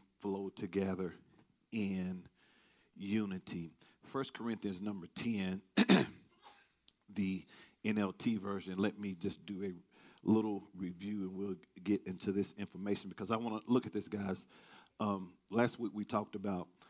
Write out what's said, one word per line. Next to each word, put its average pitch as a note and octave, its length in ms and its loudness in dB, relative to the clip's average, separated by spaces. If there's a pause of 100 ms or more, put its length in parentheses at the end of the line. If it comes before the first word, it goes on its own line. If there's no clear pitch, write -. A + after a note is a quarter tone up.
(200)
flow G2 300 -2
together F#2+ 640 -2 (580)
in F#2 500 -2 (720)
unity. F#2+ 760 -2 (320)
First C3+ 300 -4
Corinthians G#2+ 460 -4
number G2+ 340 -4
ten, G2 480 0 (140)
<clears throat> - 300 8 (1080)
the F#2+ 300 0 (400)
N G#2+ 140 2
L G2 140 2
T A2+ 240 2
version. F#2+ 400 -4
Let G2+ 220 4
me G2 200 -4
just F#2 280 -4
do G2 180 -4
a F#2 80 -4 (560)
little G#2+ 340 4 (140)
review F#2+ 460 -4
and F#2 120 -4
we'll F#2+ 220 -2 (260)
get G2 240 2
into F#2+ 240 -2
this F#2+ 220 0
information G2 580 -4
because G2 200 -6
I A2+ 60 4
wanna A2 300 -2
look A#2+ 200 4
at G#2+ 60 -6
this, G#2 140 -2
guys. G2 400 -2 (540)
Um, F#2+ 320 -2 (180)
last - 300 2
week A2 140 -2
we G#2 100 -2
talked G#2 320 -2
about, F#2+ 320 -2 (220)